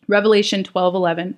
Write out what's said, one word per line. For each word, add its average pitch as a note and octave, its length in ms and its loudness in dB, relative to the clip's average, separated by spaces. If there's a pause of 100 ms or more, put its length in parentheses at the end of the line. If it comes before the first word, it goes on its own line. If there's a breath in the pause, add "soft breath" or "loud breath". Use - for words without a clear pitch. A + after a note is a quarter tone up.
Revelation G#3 560 2
twelve F3+ 300 -2
eleven F3 440 -4